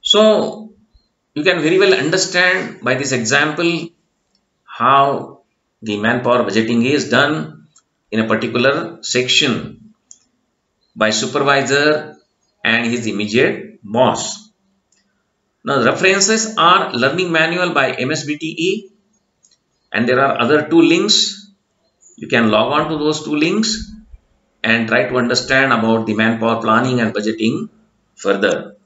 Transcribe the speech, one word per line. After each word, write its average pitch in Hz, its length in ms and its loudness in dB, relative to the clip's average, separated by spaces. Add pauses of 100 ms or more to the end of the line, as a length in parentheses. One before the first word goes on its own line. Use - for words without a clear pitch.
So - 720 2 (640)
you 151 80 -4
can 175 180 2
very 160 160 2
well 190 160 4
understand 180 880 -2
by 127 140 -2
this 139 160 -4
example 151 760 -2 (720)
how 135 800 0 (400)
the 107 140 -2
manpower 123 460 0
budgeting 113 400 0
is 131 280 0
done 147 560 -2 (420)
in 113 120 -2
a 110 60 -2
particular 123 760 -2
section - 920 -2 (1040)
by 110 160 2
supervisor 139 1040 0 (460)
and 117 240 0
his 113 180 -4
immediate 107 760 -2
boss. - 680 -2 (1120)
Now 139 140 -2
the - 140 2
references 196 640 0
are 175 340 4
Learning 165 400 0
Manual 165 440 0
by 139 160 2
M 131 180 -4
S 151 160 -4
B 147 140 -6
T 160 80 -6
E, 185 420 -4 (1040)
and 120 180 -2
there 127 100 2
are 139 220 0
other 147 260 2
two 160 140 6
links. 175 680 2 (680)
You - 100 -14
can 117 220 2
log 110 220 2
on 151 180 -2
to 160 80 -4
those 151 260 -2
two 147 120 -4
links 180 560 -2 (720)
and 113 240 0
try 120 200 0
to 127 100 -2
understand 123 540 0
about 113 360 2
the 107 80 -2
manpower 113 460 0
planning 123 380 0
and 107 140 -2
budgeting 110 560 -2 (460)
further. 98 600 -2 (100)